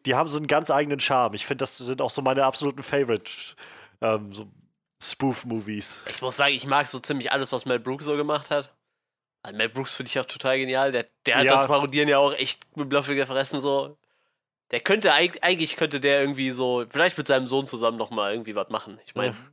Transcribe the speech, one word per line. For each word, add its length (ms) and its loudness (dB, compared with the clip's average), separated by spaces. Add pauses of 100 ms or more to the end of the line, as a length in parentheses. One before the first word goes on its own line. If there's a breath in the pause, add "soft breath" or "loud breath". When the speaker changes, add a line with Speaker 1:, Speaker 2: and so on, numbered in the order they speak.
Speaker 1:
die 80 2
haben 140 2
so 100 -2
einen 100 -4
ganz 220 2
eigenen 300 2
Charme. 340 2
Ich 120 -8
find, 140 -4
das 180 -4
sind 240 -6
auch 80 -2
so 120 -4
meine 220 2
absoluten 400 -2
Favorite, 440 0 (720 loud breath)
ähm, 320 -2
so 160 -14 (540)
Spoof-Movies. 1040 -4
Speaker 2:
Ich 140 -8
muss 140 -4
sagen, 180 4
ich 120 -6
mag 200 2
so 140 -6
ziemlich 320 -4
alles, 200 0
was 140 -4
Mel 140 0
Brooks 240 -6
so 120 -2
gemacht 340 -2
hat. 220 -2 (720)
Also 140 -16
Mel 100 0
Brooks 280 -6
find 120 -8
ich 120 -2
auch 40 -4
total 360 -2
genial. 320 0
Der, 120 -2 (220)
der 120 4
hat 60 6
Speaker 1:
Ja. 100 6
Speaker 2:
das 120 6
Parodieren 420 2
ja 100 6
auch 140 6
echt 440 -6
mit 160 -4
Löffel 240 0
gefressen, 440 -2
so. 380 -2 (720)
Der 80 0
könnte 340 4
eig-, 300 4
eigentlich 340 0
könnte 220 -2
der 220 4
irgendwie 320 0
so, 360 0
vielleicht 300 2
mit 80 -6
seinem 220 4
Sohn 180 0
zusammen 320 -2
noch 140 -4
mal 200 0
irgendwie 220 -6
was 160 -2
machen. 340 -8
Ich 120 -20
mein 160 -2
Speaker 1:
Ja. 60 -16 (140)